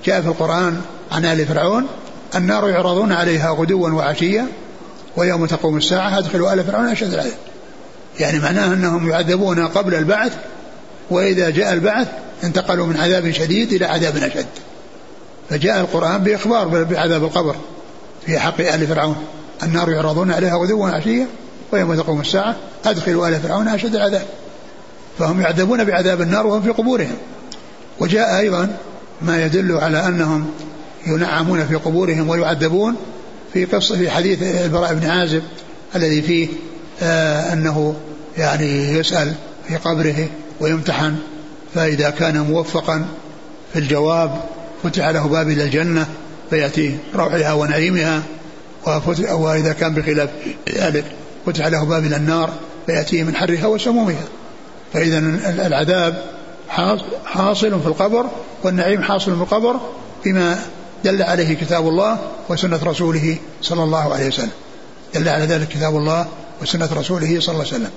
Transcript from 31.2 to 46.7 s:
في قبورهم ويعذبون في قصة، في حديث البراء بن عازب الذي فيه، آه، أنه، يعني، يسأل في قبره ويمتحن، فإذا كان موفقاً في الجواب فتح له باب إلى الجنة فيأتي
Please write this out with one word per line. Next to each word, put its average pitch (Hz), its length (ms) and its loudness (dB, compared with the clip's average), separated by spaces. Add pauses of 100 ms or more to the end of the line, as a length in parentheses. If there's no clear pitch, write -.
في 151 80 2
قبورهم 160 540 2
ويعذبون 170 680 2 (580)
في 180 120 2
قصة، 196 320 2
في 175 120 2
حديث 175 340 2
البراء 175 500 2
بن 160 160 0
عازب 165 340 2 (520)
الذي 156 260 2
فيه، 165 260 2 (540)
آه، 160 520 2
أنه، 156 420 2 (420)
يعني، 143 600 2
يسأل 156 360 0 (340)
في 165 80 -4
قبره 156 520 0 (320)
ويمتحن، 156 560 0 (600)
فإذا 151 340 2
كان 156 280 0
موفقاً 156 680 0 (680)
في 170 60 0
الجواب 151 640 2 (420)
فتح 165 240 0
له 156 200 2
باب 156 220 2
إلى 147 140 2
الجنة 156 440 2 (420)
فيأتي 147 480 0 (180)